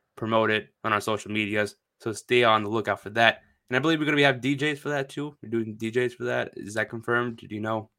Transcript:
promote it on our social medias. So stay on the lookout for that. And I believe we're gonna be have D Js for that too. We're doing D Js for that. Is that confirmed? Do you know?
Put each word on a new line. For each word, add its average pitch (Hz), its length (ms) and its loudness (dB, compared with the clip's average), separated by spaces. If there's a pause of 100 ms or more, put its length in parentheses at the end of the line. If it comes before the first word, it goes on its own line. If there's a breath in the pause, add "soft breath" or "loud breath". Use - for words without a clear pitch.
(160)
promote 110 360 2
it 107 180 -2 (140)
on 110 100 0
our 104 80 0
social 104 300 -4
medias. 104 440 -2 (240)
So 113 140 -6
stay 123 300 2
on 110 200 6
the 104 60 -6
lookout 104 320 -2
for 101 100 -12
that. 113 300 4 (280)
And 127 80 0
I - 20 4
believe 156 200 2
we're 151 60 0
gonna 151 120 2
be 143 60 6
have 131 180 2
D 139 140 -2
Js 147 240 -2
for 143 100 -6
that 139 200 -4
too. 147 320 -10
We're 113 80 -14
doing 110 260 -2
D 113 160 -6
Js 123 220 0
for 120 120 -10
that. 123 320 -2
Is 104 180 -12
that 107 140 -2
confirmed? 120 480 -2
Do - 180 -14
you 104 60 -6
know? 110 380 -4